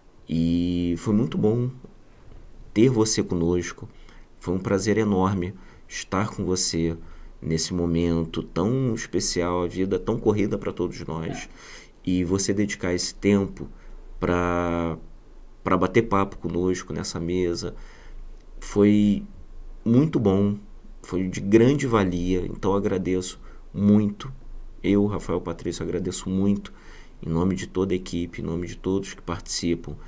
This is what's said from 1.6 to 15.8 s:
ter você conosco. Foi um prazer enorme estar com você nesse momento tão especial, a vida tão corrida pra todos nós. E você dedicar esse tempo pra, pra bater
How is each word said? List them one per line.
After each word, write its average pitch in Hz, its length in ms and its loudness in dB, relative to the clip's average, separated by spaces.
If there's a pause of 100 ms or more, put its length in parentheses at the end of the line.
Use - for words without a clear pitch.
ter 113 160 8
você 110 340 2
conosco. 87 640 0 (520)
Foi 87 140 -4
um 95 60 0
prazer 98 380 2
enorme 95 560 2 (340)
estar 101 420 -4
com 104 160 -6
você 82 500 0 (460)
nesse 80 320 -2
momento 85 720 0
tão 120 500 0
especial, 90 680 -2
a 87 40 -2
vida 95 300 0
tão - 220 -2
corrida 104 380 2
pra 98 160 -4
todos 87 320 -4
nós. 82 440 -6 (560)
E 90 180 2
você 95 300 0
dedicar 101 400 0
esse - 220 -4
tempo 98 520 2 (520)
pra, 87 800 0 (640)
pra 92 140 2
bater 92 260 4